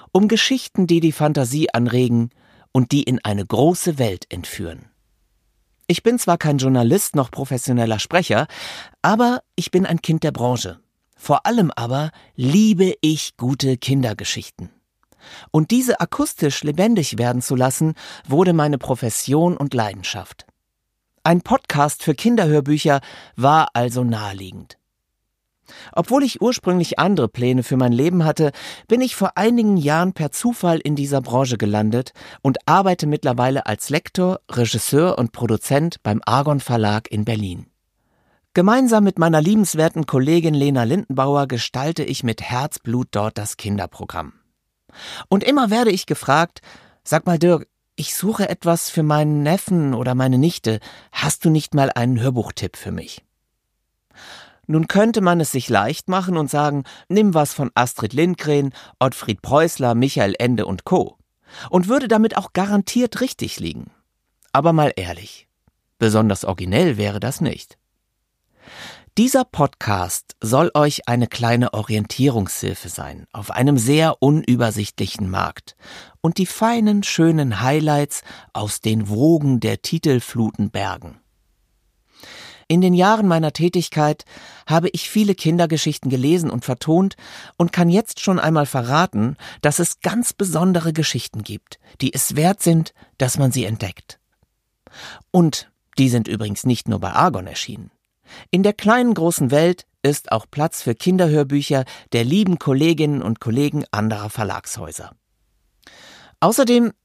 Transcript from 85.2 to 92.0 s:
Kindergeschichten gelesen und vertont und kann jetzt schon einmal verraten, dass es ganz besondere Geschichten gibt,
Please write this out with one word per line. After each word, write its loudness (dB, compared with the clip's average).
Kindergeschichten 0
gelesen 0
und -6
vertont 0
und 0
kann 2
jetzt 0
schon 0
einmal 2
verraten, 0
dass 2
es -2
ganz -2
besondere 0
Geschichten -4
gibt, -16